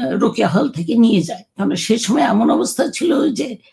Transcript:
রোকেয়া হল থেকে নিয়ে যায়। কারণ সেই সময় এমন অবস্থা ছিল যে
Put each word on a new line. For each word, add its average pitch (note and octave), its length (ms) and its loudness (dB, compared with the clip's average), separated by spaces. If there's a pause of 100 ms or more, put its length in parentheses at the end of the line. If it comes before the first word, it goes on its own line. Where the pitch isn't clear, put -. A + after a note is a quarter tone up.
রোকেয়া G#3+ 400 0
হল A#3 200 0
থেকে E3+ 260 -4
নিয়ে A3+ 260 4
যায়। - 220 -8 (140)
কারণ G3 180 -2
সেই A3 240 0
সময় B3 220 0
এমন A#3 300 2
অবস্থা D4+ 420 0
ছিল D#4 400 0
যে B3 240 -6 (160)